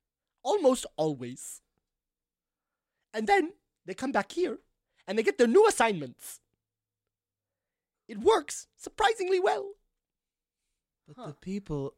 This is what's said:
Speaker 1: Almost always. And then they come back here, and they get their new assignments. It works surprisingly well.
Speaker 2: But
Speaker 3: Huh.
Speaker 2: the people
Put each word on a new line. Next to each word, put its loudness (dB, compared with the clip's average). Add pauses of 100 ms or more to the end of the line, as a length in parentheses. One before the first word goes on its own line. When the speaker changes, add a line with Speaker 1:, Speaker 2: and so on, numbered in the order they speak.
(440)
Speaker 1:
Almost 2 (100)
always. -6 (1500)
And -4
then 2 (320)
they -10
come -6
back 0
here, -2 (480)
and -4
they 0
get 0
their 6
new 8
assignments. -2 (1700)
It -14
works 0 (100)
surprisingly -2
well. -2 (1300)
Speaker 2:
But -20
Speaker 3:
Huh. -14
Speaker 2:
the -12
people -8